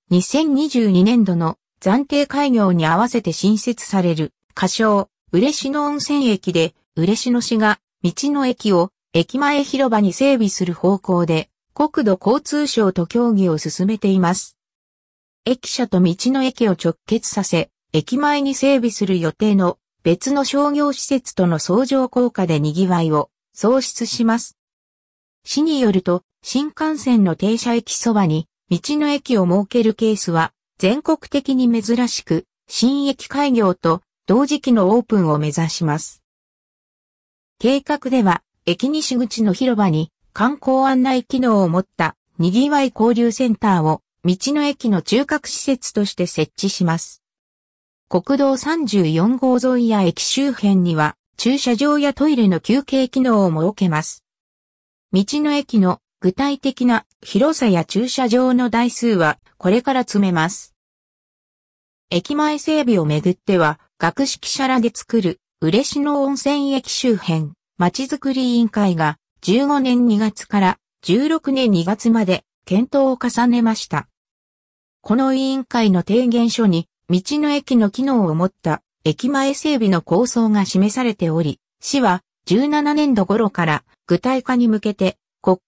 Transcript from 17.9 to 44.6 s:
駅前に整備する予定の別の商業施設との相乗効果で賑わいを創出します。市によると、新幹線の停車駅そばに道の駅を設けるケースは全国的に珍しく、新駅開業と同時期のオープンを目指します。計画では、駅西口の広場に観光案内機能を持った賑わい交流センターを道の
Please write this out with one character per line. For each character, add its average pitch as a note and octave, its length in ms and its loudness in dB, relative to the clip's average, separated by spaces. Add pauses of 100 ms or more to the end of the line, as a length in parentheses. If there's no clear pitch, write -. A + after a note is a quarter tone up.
駅 D#3+ 260 -2
前 D4 220 0
に C#4 140 -2
整 C#4 220 2
備 A#3 160 0
す - 120 -4
る F#3+ 140 0
予 E3 140 -2
定 G#3 240 0
の F3+ 220 0 (260)
別 F3 280 0
の C#4 120 0
商 C#4+ 260 0
業 D4 220 0
施 - 120 -10
設 - 300 -4
と F#3 140 0
の E3 100 0
相 G#3+ 280 0
乗 C4 220 0
効 B3 220 0
果 F#3+ 160 -4
で D#3+ 140 0
賑 D#3 280 0
わ F3 140 0
い D#3+ 80 0
を D3+ 200 -2 (220)
創 B3 280 0
出 - 260 -6
し - 180 -4
ま A3+ 140 2
す。 - 180 -12 (880)
市 - 180 -4
に D#4 180 0
よ A#3 100 2
る F#3 120 0
と、 F3+ 200 -2 (200)
新 C#4+ 240 -4
幹 D#4 320 -4
線 A#3 260 2
の E3 100 2
停 G#3+ 240 -2
車 A#3+ 160 -2
駅 A#3 200 -4
そ A#3 200 0
ば G3+ 120 2
に D#3 200 -2 (240)
道 E3+ 80 0 (180)
の D4+ 120 0
駅 C#4+ 300 -2
を F#3 60 2
設 F#3+ 220 0
け A#3+ 160 0
る A3 120 2
ケ A3 180 0
ー G#3 40 -2
ス - 140 -4
は E3 220 0 (260)
全 A#3+ 240 0
国 D#4+ 160 0 (100)
的 C#4 280 -2
に A#3 260 2
珍 A#3 240 0
し - 180 -6
く、 E3 220 -4 (220)
新 C#4 400 0
駅 - 180 -6
開 C#4+ 260 -2
業 G3+ 220 2
と E3+ 280 -2 (240)
同 B3 200 2
時 D4 140 -2
期 C4 120 0
の G3 180 4
オ A#3 100 4
ー - 20 2
プ G#3+ 160 0
ン E3+ 100 2
を D3+ 100 0
目 D3+ 100 -2
指 D#3+ 200 -2
し - 160 -6
ま D3+ 140 -2
す。 - 240 -14 (1400)
計 C4+ 220 2
画 C#4+ 300 -4
で B3+ 120 2
は、 F#3 200 0 (240)
駅 F3 220 -2
西 D4+ 280 -4
口 A#3 260 -2
の G#3 100 2
広 B3+ 240 0
場 G3+ 140 2
に D#3 220 -2 (200)
観 B3+ 240 -2
光 C4 300 0
案 C4 160 2
内 C4 220 0
機 C4 160 -4
能 A3+ 240 2
を F3 40 2
持 E3+ 120 0
っ F#3 60 -4 (100)
た E3 180 -2 (240)
賑 G#3 320 2
わ C#4+ 140 2
い B3+ 100 -2
交 A3+ 200 2
流 A#3 180 2
セ B3+ 160 -2
ン A3 80 0
タ F#3+ 240 2
ー - 20 0
を D#3 200 0 (220)
道 F3+ 140 0
の D4 260 -2